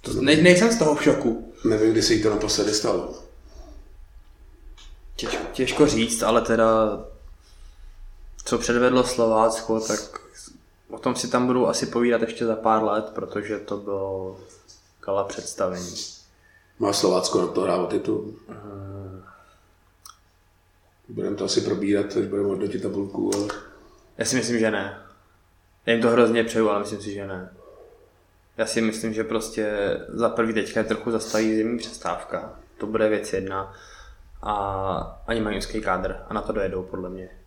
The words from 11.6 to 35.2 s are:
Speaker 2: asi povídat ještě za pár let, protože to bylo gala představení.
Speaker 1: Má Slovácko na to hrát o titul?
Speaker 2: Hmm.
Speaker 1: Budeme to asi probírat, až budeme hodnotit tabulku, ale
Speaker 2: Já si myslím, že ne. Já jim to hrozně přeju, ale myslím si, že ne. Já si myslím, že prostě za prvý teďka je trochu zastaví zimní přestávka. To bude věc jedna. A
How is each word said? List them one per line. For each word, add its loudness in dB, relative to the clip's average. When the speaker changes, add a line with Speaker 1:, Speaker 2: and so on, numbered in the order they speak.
Speaker 2:
asi 0
povídat 2
ještě -4
za 0
pár 4
let, 0
protože -6
to -8
bylo -6
gala 0
představení. -6
Speaker 1:
Má 2
Slovácko 4
na 2
to -2
hrát 2
o 0
titul? -2
Speaker 2:
Hmm. -14
Speaker 1:
Budeme -4
to -2
asi 2
probírat, 0
až 0
budeme 0
hodnotit -2
tabulku, -2
ale -2
Speaker 2:
Já -2
si 0
myslím, 0
že 4
ne. -4
Já 2
jim 2
to 4
hrozně 6
přeju, 2
ale 2
myslím -8
si, -8
že -8
ne. -10
Já 0
si 0
myslím, -2
že -2
prostě -2
za 0
prvý 0
teďka -2
je 0
trochu -4
zastaví 0
zimní 0
přestávka. -8
To -6
bude 2
věc -2
jedna. -6
A -4